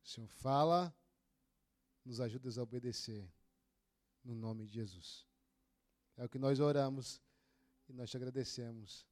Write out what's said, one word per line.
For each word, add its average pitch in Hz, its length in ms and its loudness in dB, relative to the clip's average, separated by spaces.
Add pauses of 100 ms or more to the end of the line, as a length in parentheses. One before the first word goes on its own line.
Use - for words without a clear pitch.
O - 40 -16
Senhor 113 200 -10
fala, 156 640 6 (1080)
nos 123 160 -6
ajuda 127 280 -2
a 120 140 -4
obedecer, 113 680 -6 (920)
no 120 140 -8
nome 113 280 -4
de 107 100 -12
Jesus. 92 520 -8 (880)
É 123 80 -6
o 113 40 -6
que 131 100 -6
nós 135 220 4
oramos 139 600 2 (680)
e 135 40 -18
nós 123 180 -8
te 135 60 -6
agradecemos 123 960 -6